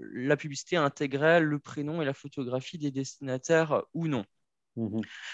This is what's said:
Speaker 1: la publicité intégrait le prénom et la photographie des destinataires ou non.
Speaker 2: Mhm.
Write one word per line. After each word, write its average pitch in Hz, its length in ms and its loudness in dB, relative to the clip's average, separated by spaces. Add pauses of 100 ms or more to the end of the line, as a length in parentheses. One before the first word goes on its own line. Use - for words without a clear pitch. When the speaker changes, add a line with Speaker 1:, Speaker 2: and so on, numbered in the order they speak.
(140)
Speaker 1:
la 139 240 2
publicité 151 400 -4
intégrait 147 640 4
le 151 180 2
prénom 151 420 -6
et 147 60 0
la 135 80 0
photographie 131 640 -6
des 147 120 -2
destinataires 135 920 0 (100)
ou 165 160 -2
non. 120 160 0 (520)
Speaker 2:
Mhm. 110 260 -2 (320)